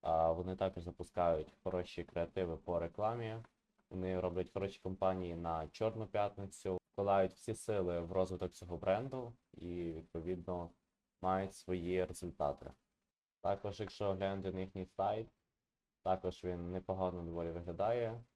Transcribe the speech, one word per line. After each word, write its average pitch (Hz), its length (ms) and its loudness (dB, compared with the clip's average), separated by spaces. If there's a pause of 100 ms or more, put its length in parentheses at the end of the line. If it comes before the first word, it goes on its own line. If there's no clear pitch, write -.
а, 82 300 4
вони 90 240 0
також 92 280 0
запускають 85 760 2
хороші 90 420 -2
креативи 85 520 -2
по 85 220 0
рекламі. 110 580 -2 (540)
Вони 92 300 0
роблять 90 320 0
хороші 98 300 -4
кампанії 92 540 0
на 82 320 -2
Чорну 110 380 0
п'ятницю, 98 720 -2 (140)
вкладають 98 400 4
всі - 220 -6
сили 90 460 0
в 85 120 -4
розвиток 92 400 0
цього 87 240 -8
бренду 123 560 0 (200)
і, 87 400 -4
відповідно, 85 760 -4 (500)
мають 95 340 2
свої 90 500 2
результати. - 680 -2 (680)
Також, 98 400 -2
якщо 101 320 0
глянути 95 400 0
на 92 80 -2
їхній 95 260 -4
сайт, 107 420 0 (720)
також 92 420 0
він 87 280 -2
непогано 92 500 0
доволі 85 280 -2
виглядає. 107 720 0 (140)